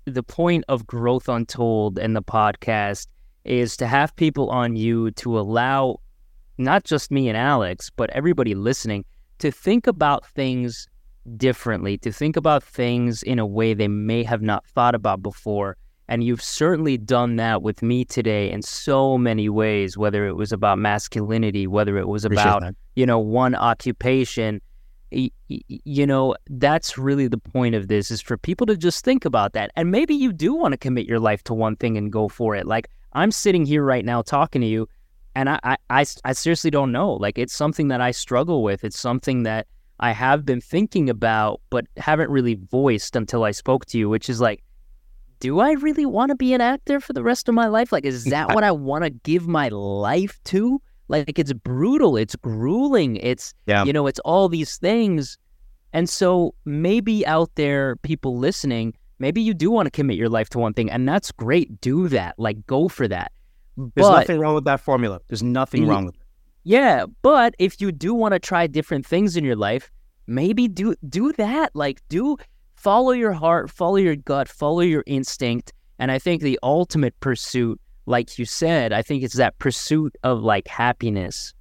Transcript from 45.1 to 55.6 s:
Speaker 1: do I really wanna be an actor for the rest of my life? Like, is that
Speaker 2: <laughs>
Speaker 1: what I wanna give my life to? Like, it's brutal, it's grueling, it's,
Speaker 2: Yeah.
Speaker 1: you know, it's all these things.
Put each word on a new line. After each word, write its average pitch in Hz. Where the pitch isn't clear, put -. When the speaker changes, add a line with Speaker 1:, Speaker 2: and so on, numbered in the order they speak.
Speaker 1:
do 139
I 285
really 294
wanna 262
be 254
an 247
actor 277
for 269
the 254
rest 240
of 233
my 233
life? 220
Like, 143
is 123
that 139
Speaker 2:
<laughs> -
Speaker 1:
what 214
I 202
wanna 147
give 160
my 151
life 104
to? 240
Like, 147
it's 139
brutal, 156
it's 107
grueling, 147
it's, -
Speaker 2:
Yeah. 101
Speaker 1:
you 139
know, 147
it's 135
all 185
these 165
things. 185